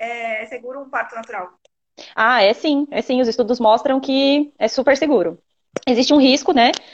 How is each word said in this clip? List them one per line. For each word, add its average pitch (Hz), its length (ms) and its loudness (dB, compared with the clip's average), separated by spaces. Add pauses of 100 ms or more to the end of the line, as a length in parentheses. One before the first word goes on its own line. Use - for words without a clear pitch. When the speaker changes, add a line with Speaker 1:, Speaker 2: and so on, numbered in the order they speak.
Speaker 1:
é 226 460 -10
seguro 254 340 -14
um 269 100 -18
parto 233 240 -8
natural? 220 440 -14 (560)
Speaker 2:
Ah, 247 280 2
é 294 120 4
sim, 294 360 -2
é 233 120 -4
sim. 254 180 -2
Os 247 80 0
estudos 233 320 -2
mostram 233 400 2
que 277 580 0
é 220 100 0
super 262 280 0
seguro. 220 420 -2 (480)
Existe 254 280 0
um 302 60 6
risco, 269 320 2
né? 247 180 4 (240)